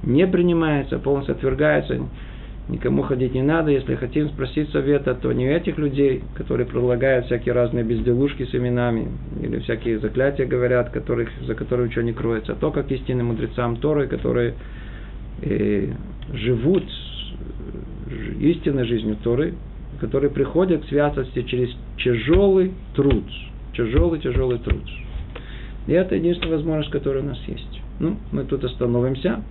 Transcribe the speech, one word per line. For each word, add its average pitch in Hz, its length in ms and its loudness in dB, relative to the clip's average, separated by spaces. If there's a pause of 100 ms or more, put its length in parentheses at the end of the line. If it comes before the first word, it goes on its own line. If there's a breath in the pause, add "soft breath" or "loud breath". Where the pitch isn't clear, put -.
Не 151 240 4
принимается, 160 720 2
полностью 135 380 0
отвергается. 135 640 2 (680 loud breath)
Никому 135 340 0
ходить 127 320 0
не 131 80 0
надо. 156 280 4
Если 131 240 2
хотим 147 360 -2
спросить 147 400 -2
совета, 139 440 2
то 127 180 -2
не 123 140 2
у 139 40 2
этих 160 280 0
людей, 139 440 2 (120)
которые 123 320 0
предлагают 123 600 2
всякие 120 280 0
разные 120 300 2
безделушки 120 640 2
с 120 80 -6
именами, 123 540 2 (320)
или 117 200 -2
всякие 113 400 -2
заклятия 127 460 0
говорят, 123 440 2
которых, 117 380 -2 (180)
за 113 80 -2
которыми 123 340 0
ничего 117 140 -2
не 117 100 0
кроется, 113 400 -2
а 107 40 -4
только 151 260 0
к 139 80 -6
истинным 127 360 0
мудрецам 120 500 -2
Торы, 143 320 2
которые, 123 460 0 (880 loud breath)
э, 104 460 2 (440)
живут 123 520 2 (1200)
ж-, 113 320 -6
истинной 143 440 2
жизнью 110 380 0
Торы, 123 300 2 (480)
которые 135 300 2
приходят 151 560 2
к - 20 -12
святости 139 540 0
через 123 260 0 (340)
тяжёлый 185 680 4 (220)
труд. 135 300 4 (520)
Тяжёлый, 156 440 4
тяжёлый 127 380 2
труд. - 260 0 (1000 loud breath)
И - 60 0
это 180 220 4
единственная 165 420 2
возможность, 156 340 0
которая 139 320 -2
у 143 40 -4
нас 131 200 -6
есть. - 360 -10 (180)
Ну, 180 160 0 (160)
мы 135 120 -2
тут 127 200 -2
остановимся. 127 880 0